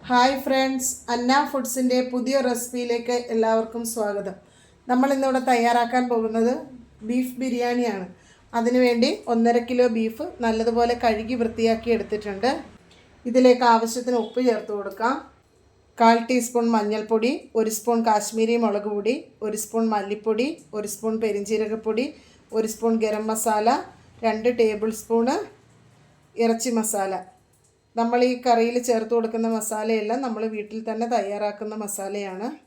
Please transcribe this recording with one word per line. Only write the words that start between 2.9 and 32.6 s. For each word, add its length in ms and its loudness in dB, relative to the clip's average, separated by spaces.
എല്ലാവർക്കും 580 0
സ്വാഗതം. 440 -4
നമ്മളിന്നിവിടെ 600 2
തയ്യാറാക്കാൻ 640 2
പോകുന്നത് 400 0
ബീഫ് 320 -2
ബിരിയാണിയാണ്. 640 -2
അതിനുവേണ്ടി 540 4
ഒന്നര 260 4
കിലോ 180 4
ബീഫ് 260 -2
നല്ലതുപോലെ 500 2
കഴുകി 360 0
വൃത്തിയാക്കി 560 0
എടുത്തിട്ടുണ്ട്. 540 -4
ഇതിലേക്ക് 340 6
ആവശ്യത്തിന് 480 0
ഉപ്പ് 240 -4
ചേർത്ത് 280 0
കൊടുക്കാം. 400 -2
കാൽ 160 8
ടീസ്പൂൺ 440 0
മഞ്ഞൾപ്പൊടി, 580 0
ഒരു 180 0
സ്പൂൺ 300 0
കാശ്മീരി 560 2
മുളക് 320 0
പൊടി, 200 0
ഒരു 180 -4
സ്പൂൺ 300 -2
മല്ലിപ്പൊടി, 540 -2
ഒരു 180 -6
സ്പൂൺ 280 -4
പെരിഞ്ജീരകപ്പൊടി, 840 -2
ഒരു 160 0
സ്പൂൺ 220 0
ഗരം 260 -2
മസാല, 380 0
രണ്ട് 220 0
ടേബിൾ 320 2
സ്പൂണ് 360 0
ഇറച്ചി 340 0
മസാല. 340 -2
നമ്മൾ 180 0
ഈ 40 2
കറിയിൽ 300 4
ചേർത്ത് 280 0
കൊടുക്കുന്ന 400 -2
മസാലയെല്ലാം 680 -2
നമ്മൾ 160 -4
വീട്ടിൽ 240 -8
തന്നെ 160 -4
തയ്യാറാക്കുന്ന 580 -4
മസാലയാണ്. 680 -8